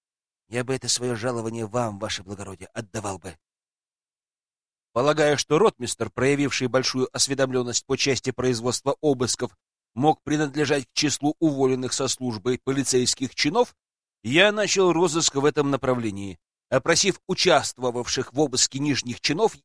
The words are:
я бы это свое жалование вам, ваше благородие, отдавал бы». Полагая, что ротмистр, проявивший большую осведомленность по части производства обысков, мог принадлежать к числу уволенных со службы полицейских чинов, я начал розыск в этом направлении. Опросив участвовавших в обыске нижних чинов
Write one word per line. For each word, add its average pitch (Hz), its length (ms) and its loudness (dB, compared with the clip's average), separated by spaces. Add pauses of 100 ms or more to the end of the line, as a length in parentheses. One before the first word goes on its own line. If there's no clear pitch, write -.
(480)
я 120 160 -6
бы 131 120 -2
это 123 120 -8
свое 123 280 -2
жалование 113 500 -4
вам, 107 320 -4
ваше 104 240 -6
благородие, 95 460 -14
отдавал 104 500 -10
бы». 87 180 -14 (1600)
Полагая, 147 460 2
что 147 200 0
ротмистр, 123 540 0
проявивший 135 560 0
большую 127 500 0
осведомленность 127 680 0
по 135 100 -2
части 131 320 0
производства 123 720 -2
обысков, 127 560 0 (360)
мог 147 300 2
принадлежать 143 640 0
к - 60 -20
числу 147 460 0
уволенных 131 540 0
со 135 140 -2
службы 123 560 -2
полицейских 131 720 0
чинов, 220 400 0 (480)
я 170 280 4
начал 190 400 2
розыск 165 440 2
в 139 100 0
этом 143 260 2
направлении. 113 680 -2 (300)
Опросив 165 580 2
участвовавших 127 1080 0
в 127 60 -4
обыске 131 400 0
нижних 131 420 -2
чинов 190 440 0